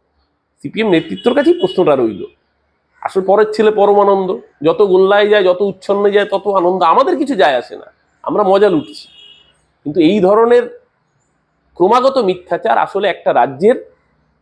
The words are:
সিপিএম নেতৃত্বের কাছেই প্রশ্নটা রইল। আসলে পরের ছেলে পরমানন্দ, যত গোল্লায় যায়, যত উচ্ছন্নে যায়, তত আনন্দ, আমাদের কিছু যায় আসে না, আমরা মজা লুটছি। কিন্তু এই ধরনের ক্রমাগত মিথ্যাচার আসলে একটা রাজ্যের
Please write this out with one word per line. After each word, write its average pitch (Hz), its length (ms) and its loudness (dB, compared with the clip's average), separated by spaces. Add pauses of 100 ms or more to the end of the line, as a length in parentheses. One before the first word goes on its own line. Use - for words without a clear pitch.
(640)
সিপিএম 208 280 -4
নেতৃত্বের 185 440 -2
কাছেই 294 200 2
প্রশ্নটা 156 420 0
রইল। 107 280 -4 (800)
আসলে 190 220 -4
পরের 214 280 2
ছেলে 214 180 0
পরমানন্দ, 202 680 0 (240)
যত 175 200 0
গোল্লায় 196 460 2
যায়, 208 160 2
যত 180 180 0
উচ্ছন্নে 202 480 -2
যায়, 202 160 0
তত 196 220 -6
আনন্দ, 185 340 0
আমাদের 240 340 2
কিছু 269 180 -4
যায় 160 220 2
আসে - 200 -8
না, - 100 -20 (360)
আমরা 190 200 -2
মজা 196 260 2
লুটছি। - 400 -4 (760)
কিন্তু 151 180 -4
এই 185 200 2
ধরনের 226 440 2 (1080)
ক্রমাগত 247 440 0
মিথ্যাচার 190 600 -4
আসলে 190 300 -2
একটা 170 240 -4
রাজ্যের 135 680 -2 (440)